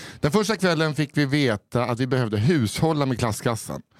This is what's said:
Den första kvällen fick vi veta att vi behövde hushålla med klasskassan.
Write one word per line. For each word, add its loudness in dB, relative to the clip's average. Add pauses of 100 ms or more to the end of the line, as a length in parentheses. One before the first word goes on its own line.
(200)
Den 0
första 2
kvällen 2
fick -4
vi 4
veta 0
att -2
vi 0
behövde 0
hushålla 2
med -2
klasskassan. -4 (180)